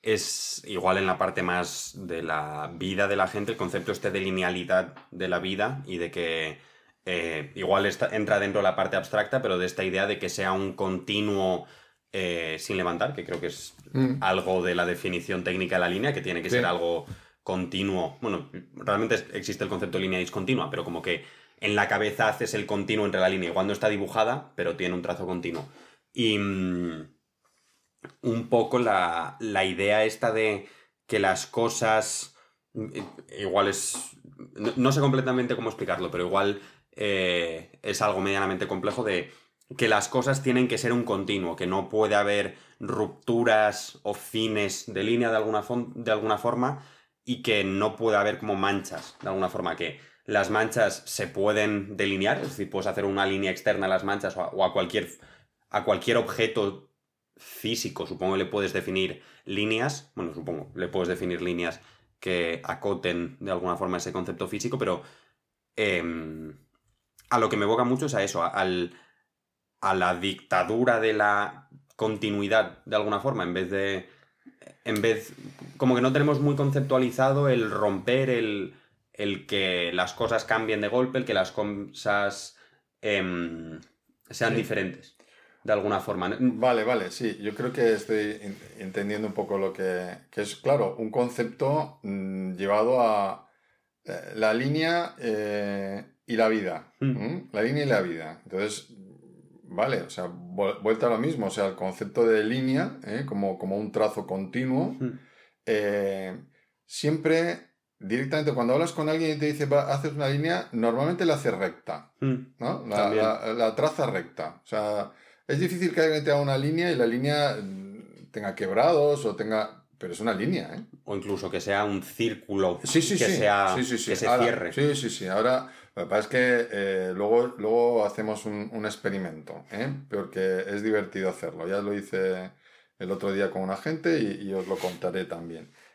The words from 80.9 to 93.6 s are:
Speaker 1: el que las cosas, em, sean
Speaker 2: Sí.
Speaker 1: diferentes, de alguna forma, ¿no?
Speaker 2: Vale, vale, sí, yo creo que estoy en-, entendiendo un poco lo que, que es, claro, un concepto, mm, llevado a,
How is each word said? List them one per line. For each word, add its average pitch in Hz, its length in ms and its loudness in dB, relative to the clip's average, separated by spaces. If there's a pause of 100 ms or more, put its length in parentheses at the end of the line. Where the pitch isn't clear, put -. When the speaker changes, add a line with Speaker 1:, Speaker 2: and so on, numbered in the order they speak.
Speaker 1:
el 123 60 -2
que 110 100 -2
las 92 180 2
cosas, 101 1040 -2 (440)
em, 85 800 -2 (500)
sean 117 220 0
Speaker 2:
Sí. 113 40 0
Speaker 1:
diferentes, 98 600 -4 (460)
de 107 100 0
alguna 101 280 2
forma, 92 280 -2
¿no? 98 120 -2
Speaker 2:
Vale, 120 440 4
vale, 107 260 0
sí, 110 300 -4
yo 104 140 -4
creo 123 180 -4
que 120 200 4
estoy 107 480 0
en-, 101 180 -10 (200)
entendiendo 104 500 -4
un 101 60 -8
poco 98 240 -2
lo 95 140 0
que, 90 460 -4 (120)
que - 120 -4
es, 104 140 -6
claro, 135 420 2
un 110 120 -4
concepto, 127 920 0
mm, 95 520 -6
llevado 107 460 2
a, 101 500 0 (540)